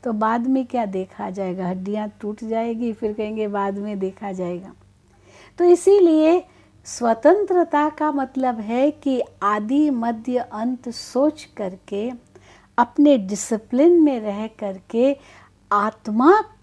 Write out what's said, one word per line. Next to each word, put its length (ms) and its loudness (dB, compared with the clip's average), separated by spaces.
तो 100 -4
बाद 340 -2
में 180 0
क्या 200 -4
देखा 440 -8
जाएगा? 380 -6
हड्डियाँ 440 -6
टूट 220 -8
जाएगी, 500 -4
फिर 200 -6
कहेंगे, 340 -6
"बाद 300 -4
में 220 -8
देखा 320 -8
जाएगा।" 420 -10
तो 60 0
इसीलिए 840 6
स्वतंत्रता 1040 2
का 220 -2
मतलब 480 -4
है 320 0
कि 300 -4
आदि, 460 0
मध्य, 480 -4
अंत 520 -6
सोच 540 -2
करके 540 -8
अपने 400 4
discipline 880 2
में 160 2
रह 280 -6
करके 680 -2
आत्मा 720 2